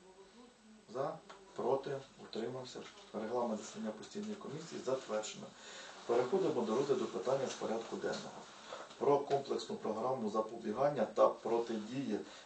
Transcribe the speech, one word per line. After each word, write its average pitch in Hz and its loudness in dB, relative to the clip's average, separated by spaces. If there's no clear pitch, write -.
За, 151 -2
проти, 135 2
утримався. 127 -6
Регламент 113 0
засідання 107 -6
постійної - -6
комісії - -8
затверджено. - -2
Переходимо 143 4
до 107 2
розгляду 131 4
питання 123 2
з 107 -4
порядку 107 -2
денного. 104 -4
Про 139 6
комплексну 120 0
програму 113 0
запобігання 110 2
та 107 10
протидії 117 0